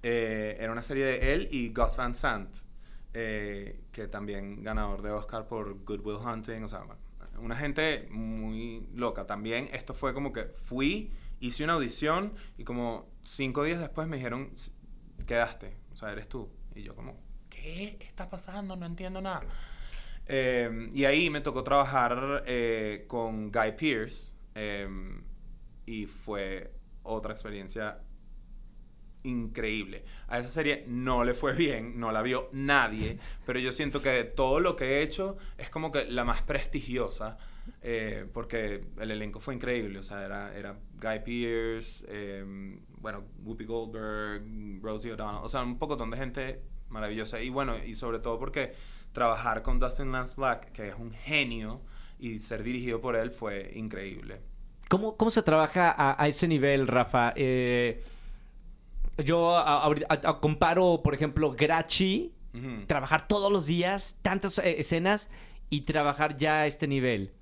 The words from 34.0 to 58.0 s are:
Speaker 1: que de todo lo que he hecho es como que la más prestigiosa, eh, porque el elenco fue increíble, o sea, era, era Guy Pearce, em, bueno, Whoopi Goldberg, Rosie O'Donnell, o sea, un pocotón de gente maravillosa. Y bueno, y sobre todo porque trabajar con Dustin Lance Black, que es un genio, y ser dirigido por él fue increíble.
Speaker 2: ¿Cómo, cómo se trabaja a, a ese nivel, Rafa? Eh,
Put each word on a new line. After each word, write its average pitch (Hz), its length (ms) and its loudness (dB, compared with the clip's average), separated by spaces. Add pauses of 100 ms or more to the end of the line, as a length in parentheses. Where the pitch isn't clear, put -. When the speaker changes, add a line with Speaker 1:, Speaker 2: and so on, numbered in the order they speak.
Speaker 1:
que 139 80 2
de 123 140 4
todo 135 360 4
lo 175 160 4
que 135 100 -2
he 139 180 4
hecho 190 340 -4 (200)
es 123 120 -10
como 160 220 -4
que 139 140 0
la 120 180 -2
más 123 200 2
prestigiosa, 120 960 -2 (440)
eh, 107 520 -4
porque 107 520 -2 (140)
el 110 120 -4
elenco 107 280 -6
fue 131 160 -6
increíble, 120 440 -2
o 95 40 -10
sea, 101 220 -8
era, 101 320 -8
era 101 200 -10 (240)
Guy 110 240 0
Pearce, 113 840 -2
em, 98 680 -10 (200)
bueno, 104 240 -8 (200)
Whoopi 110 220 -8
Goldberg, 107 760 -4 (380)
Rosie 110 320 -4
O'Donnell, 107 300 -4
o 110 60 -6
sea, 131 140 -2
un 123 140 -4
pocotón 131 340 -2
de 117 60 -6
gente 131 440 -6 (280)
maravillosa. 110 520 -4
Y 127 80 -4
bueno, 127 340 0
y 110 120 -8
sobre 117 240 -2
todo 117 200 -2
porque 135 340 -2 (380)
trabajar 113 500 2
con - 180 6
Dustin 131 320 2
Lance 127 260 -2
Black, 131 340 0
que 104 180 -8
es 98 60 -10
un 113 160 -8
genio, 113 720 -2 (380)
y 113 200 -4
ser 107 240 -6
dirigido 120 380 -2
por 120 160 0
él 113 140 2
fue 101 440 -6
increíble. 104 640 -8 (500)
Speaker 2:
¿Cómo, 214 280 4
cómo 220 140 6
se 220 120 6
trabaja 156 480 8
a, 139 300 6
a 147 80 8
ese 165 180 4
nivel, 139 400 6
Rafa? 120 480 6
Eh, 123 680 4 (1200)